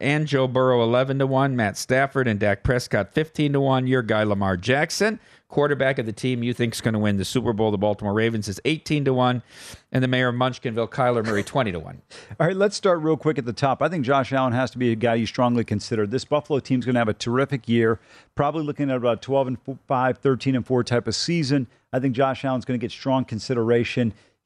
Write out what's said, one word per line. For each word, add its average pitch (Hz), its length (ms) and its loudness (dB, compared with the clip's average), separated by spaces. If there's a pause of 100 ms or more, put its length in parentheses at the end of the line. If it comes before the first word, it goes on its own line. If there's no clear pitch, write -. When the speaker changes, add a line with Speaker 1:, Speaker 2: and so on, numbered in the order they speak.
Speaker 1:
and 151 240 0
Joe 131 220 2
Burrow, 127 340 4
eleven 127 380 2
to 135 80 2
one. 135 280 2
Matt 107 220 0
Stafford 131 500 0
and 107 120 2
Dak 101 240 0
Prescott, 120 500 0
fifteen 151 400 0
to 139 80 2
one. 131 240 2
Your 127 160 2
guy, 107 220 0
Lamar 98 340 2
Jackson, 156 640 0 (280)
quarterback 135 520 0
of 113 80 -4
the 113 40 -4
team 123 300 -4
you 120 140 -2
think's 117 260 -2
gonna 110 160 0
win 104 200 2
the 95 60 0
Super 117 300 0
Bowl, 110 160 2
the 104 80 2
Baltimore 101 380 0
Ravens, 110 320 0
is 95 180 -8
eighteen 151 400 -2
to 135 80 2
one. 123 300 2 (480)
And 131 120 0
the 127 40 2
mayor 127 220 2
of 120 60 -2
Munchinville, 120 540 -2
Kyler 123 340 0
Murray, 104 200 0
twenty 123 280 -2
to 85 80 -6
one. - 220 -14 (180)
Speaker 2:
<laughs> - 200 -10
All 160 80 2
right, 190 80 -2
let's 208 200 2
start 175 240 2
real 156 160 0
quick 151 220 0
at 123 80 -4
the 120 80 -4
top. 135 300 0
I 156 60 2
think 165 180 -2
Josh 135 260 2
Allen 131 200 2
has 127 180 0
to 123 80 -10
be 120 120 2
a 113 40 0
guy 117 180 2
you 117 140 0
strongly 120 360 2
consider. 107 440 -2
This 123 180 -4
Buffalo 147 340 0
team's 127 240 0
gonna 123 140 0
have 117 100 2
a 104 60 2
terrific 123 560 -2
year, 113 300 4 (340)
probably 147 300 0
looking 143 260 -4
at 127 80 0
about 117 240 0
twelve 135 240 0
and 127 140 -6 (280)
five, 127 300 0
thirteen 135 380 0
and 113 100 -2
four 123 180 2
type 120 240 -2
of - 60 -2
season. 143 540 0 (260)
I 131 60 -2
think 127 160 0
Josh 135 280 0
Allen's 131 220 -4
gonna 127 140 -4
get 110 100 -4
strong 131 340 -2
consideration. 117 920 0 (300)